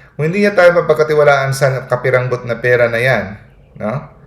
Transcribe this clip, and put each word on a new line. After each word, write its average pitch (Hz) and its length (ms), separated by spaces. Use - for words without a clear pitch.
Kung 156 160
hindi 202 160
niya 202 80
tayo 175 160
mapagkatiwalaan 151 800
sa 131 400
kapiranggot 127 560
na 117 160
pera 120 240
na 117 160
yan, 107 320
no? 117 320